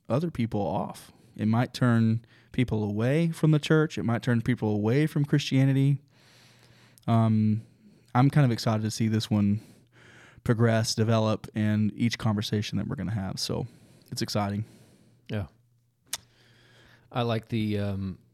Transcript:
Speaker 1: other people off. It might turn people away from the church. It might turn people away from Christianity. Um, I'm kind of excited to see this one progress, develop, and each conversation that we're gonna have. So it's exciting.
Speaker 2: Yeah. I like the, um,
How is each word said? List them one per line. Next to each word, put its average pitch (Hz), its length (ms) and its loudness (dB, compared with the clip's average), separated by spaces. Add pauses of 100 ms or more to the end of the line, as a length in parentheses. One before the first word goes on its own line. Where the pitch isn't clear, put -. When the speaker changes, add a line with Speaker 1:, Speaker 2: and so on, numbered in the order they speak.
(120)
Speaker 1:
other 156 200 -2
people 113 300 -4
off. - 500 -6 (280)
It 107 100 0
might 117 240 2
turn 113 540 2 (260)
people 110 320 -2
away 127 460 0
from 160 220 2
the 151 60 4
church. 156 380 0
It 95 60 -6
might 117 200 -2
turn 117 200 0
people 117 320 -2
away 117 320 2
from 147 180 -2
Christianity. 135 760 2 (1040)
Um, 110 540 2 (520)
I'm 127 140 6
kind 147 160 4
of 123 80 2
excited 110 300 0
to 107 80 -2
see 113 180 -2
this 110 220 0
one 104 300 2 (840)
progress, 113 500 2
develop, 110 600 0
and 107 400 0
each 117 240 -2
conversation 104 600 -2
that 98 100 -4
we're - 80 -6
gonna - 160 -6
have. 95 260 -6
So - 280 -6 (440)
it's 123 120 -8
exciting. 104 420 -4 (640)
Speaker 2:
Yeah. 104 180 -6 (1700)
I 127 100 -2
like 113 260 -2
the, 107 300 -2
um, 98 400 -6 (160)